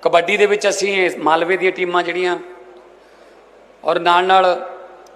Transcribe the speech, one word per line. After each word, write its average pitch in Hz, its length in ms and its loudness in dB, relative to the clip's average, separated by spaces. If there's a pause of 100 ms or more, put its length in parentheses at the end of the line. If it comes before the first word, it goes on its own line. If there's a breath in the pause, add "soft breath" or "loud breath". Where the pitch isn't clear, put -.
ਕਬੱਡੀ 170 340 2
ਦੇ 202 100 4
ਵਿੱਚ 202 220 0
ਅਸੀਂ 196 280 -2
ਇਹ 180 220 0
ਮਾਲਵੇ 165 380 0
ਦੀਆਂ 180 160 0
ਟੀਮਾਂ 175 300 -4
ਜਿਹੜੀਆਂ, 175 360 -4 (1500 soft breath)
ਔਰ 170 160 0
ਨਾਲ 175 240 4
ਨਾਲ 185 460 2 (460)